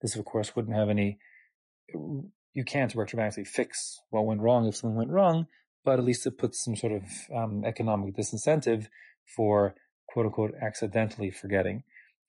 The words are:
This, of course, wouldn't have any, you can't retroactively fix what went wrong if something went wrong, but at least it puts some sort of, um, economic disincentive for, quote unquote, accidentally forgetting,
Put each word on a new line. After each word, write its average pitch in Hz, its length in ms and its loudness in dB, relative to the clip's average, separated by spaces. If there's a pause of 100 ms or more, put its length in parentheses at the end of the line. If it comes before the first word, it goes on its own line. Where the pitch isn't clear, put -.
This, 113 140 -4
of 107 80 -6
course, - 320 -4
wouldn't 113 200 -2
have 104 140 4
any, 101 300 2 (720)
you 147 720 -8
can't 127 300 0
retroactively 107 500 -2
fix - 540 -4 (100)
what 107 160 2
went 107 160 0
wrong 117 260 6
if 101 100 -2
something 110 180 -2
went 117 160 0
wrong, 170 360 4 (360)
but 131 160 4
at 120 60 0
least 123 200 0
it 123 120 -4
puts - 260 -4
some 110 140 -4
sort 110 160 -2
of, 98 100 -4 (320)
um, 107 300 -2
economic 107 500 -2
disincentive 113 720 0 (380)
for, 104 500 2 (320)
quote 117 200 0
unquote, 107 340 -2
accidentally 107 720 -2
forgetting, 98 520 -2 (460)